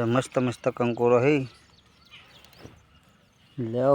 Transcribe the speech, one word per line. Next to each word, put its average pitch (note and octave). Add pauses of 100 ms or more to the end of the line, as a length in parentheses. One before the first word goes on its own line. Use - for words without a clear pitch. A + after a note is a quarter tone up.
મસ્ત B2
મસ્ત B2+ (120)
કંકોડો A#2+
છે, D3+ (2250)
લેવો B2